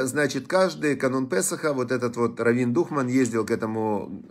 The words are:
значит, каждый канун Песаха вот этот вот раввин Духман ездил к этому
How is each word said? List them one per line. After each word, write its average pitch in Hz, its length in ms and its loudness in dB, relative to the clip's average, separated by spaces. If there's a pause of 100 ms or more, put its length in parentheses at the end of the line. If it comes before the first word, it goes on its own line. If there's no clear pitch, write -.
значит, 135 420 0
каждый 151 480 2
канун 131 340 0
Песаха 170 440 0
вот 127 180 -2
этот 120 260 -2
вот 117 220 0
раввин 120 340 2
Духман 151 360 0
ездил 117 360 2
к 104 60 -6
этому 107 800 -2